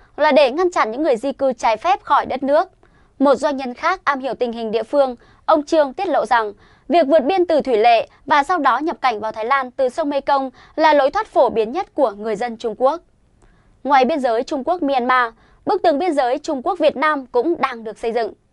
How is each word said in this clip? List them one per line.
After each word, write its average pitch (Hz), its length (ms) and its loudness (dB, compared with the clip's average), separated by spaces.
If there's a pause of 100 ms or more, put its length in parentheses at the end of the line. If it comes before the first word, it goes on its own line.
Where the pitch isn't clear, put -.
(180)
là 208 140 2
để 262 200 4
ngăn 349 200 -2
chặn 254 200 0
những 254 120 -6
người 269 140 0
di 277 140 -4
cư 262 220 -2
trái 233 240 -2
phép 381 260 -2
khỏi 254 220 0
đất 262 180 -6
nước. 302 260 0 (500)
Một 277 160 4
doanh 294 220 -2
nhân 254 160 -8
khác 359 300 -2
am 277 160 -2
hiểu 254 140 -6
tình 247 180 -4
hình 226 200 -8
địa 220 120 -2
phương, 262 320 0 (300)
ông 302 200 2
Trương 294 280 2
tiết 381 140 -6
lộ 269 180 0
rằng 214 280 0 (340)
việc 330 200 4
vượt 294 160 4
biên 349 220 0
từ 311 160 0
Thủy 247 160 0
Lệ 226 300 4 (180)
và 294 180 2
sau 359 160 -2
đó 254 180 2
nhập 302 240 -4
cảnh 233 180 -2
vào 220 120 -6
Thái 220 140 -8
Lan 262 260 -2
từ 262 180 -2
sông 294 200 -4
Mekong 277 400 -2 (260)
là 311 180 4
lối 285 180 2
thoát 403 160 -4
phổ 277 220 2
biến 220 220 -2
nhất 370 220 -8
của 254 180 0
người 208 240 -6
dân 226 220 -6
Trung 226 200 -6
Quốc. 294 240 0 (800)
Ngoài 262 220 4
biên 311 140 0
giới 240 240 0
Trung 269 200 -6
Quốc-Myanmar, 254 680 0 (320)
bức 403 160 -2
tường 294 180 2
biên 359 140 0
giới 269 240 0
Trung 294 260 -6
Quốc-Việt 330 340 0
Nam 294 280 -2
cũng 247 340 -2
đang 247 240 -6
được 214 140 -12
xây 233 140 -4
dựng. 226 220 -4 (180)